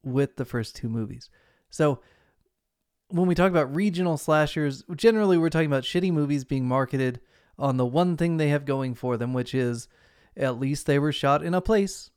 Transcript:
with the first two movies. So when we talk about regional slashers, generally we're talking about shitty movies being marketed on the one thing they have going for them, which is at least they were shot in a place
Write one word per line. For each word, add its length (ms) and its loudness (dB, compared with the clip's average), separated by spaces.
with 320 -2
the 100 -6
first 300 -6
two 140 -8
movies. 400 -8
So 320 0
when 180 2
we 80 2
talk 140 4
about 260 2
regional 420 0
slashers, 680 0
generally 420 4
we're 120 2
talking 180 0
about 160 0
shitty 300 -2
movies 300 0
being 240 -2
marketed 520 0
on 200 0
the 80 2
one 300 2
thing 220 0
they 120 2
have 160 0
going 300 -2
for 220 -2
them, 160 -4
which 220 -4
is 320 -2
at 220 -2
least 260 -4
they 140 4
were 120 0
shot 320 0
in 100 -2
a 80 0
place 560 -2